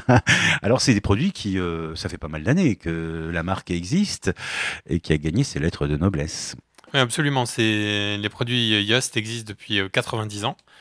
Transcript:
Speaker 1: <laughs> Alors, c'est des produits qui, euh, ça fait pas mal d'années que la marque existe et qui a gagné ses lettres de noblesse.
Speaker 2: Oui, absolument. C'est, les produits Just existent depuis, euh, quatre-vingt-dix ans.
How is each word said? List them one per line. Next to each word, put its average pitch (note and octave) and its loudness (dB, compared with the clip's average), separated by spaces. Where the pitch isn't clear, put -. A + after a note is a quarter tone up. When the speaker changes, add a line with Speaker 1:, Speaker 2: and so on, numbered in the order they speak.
Speaker 1:
<laughs> - 4
Alors, A#2 2
c'est A#2+ 4
des G#2 2
produits B2+ 2
qui, F#2+ -2
euh, E2 -4
ça E2 -6
fait - -8
pas D#2+ -10
mal D#2 -6
d'années C3 4
que E2 -4
la E2+ -2
marque F#2 -4
existe F#2+ 0
et E2 2
qui - 0
a D#2 4
gagné D#2+ 0
ses - -6
lettres D2+ 0
de D2 0
noblesse. D#2 -2
Speaker 2:
Oui, C#3+ 2
absolument. C3+ 0
C'est, G#2 0
les G#2 -2
produits A#2 0
Just A#2+ 2
existent A2 -4
depuis, G#2 -6
euh, F#2+ -2
quatre-vingt-dix G#2+ -4
ans. C3 -4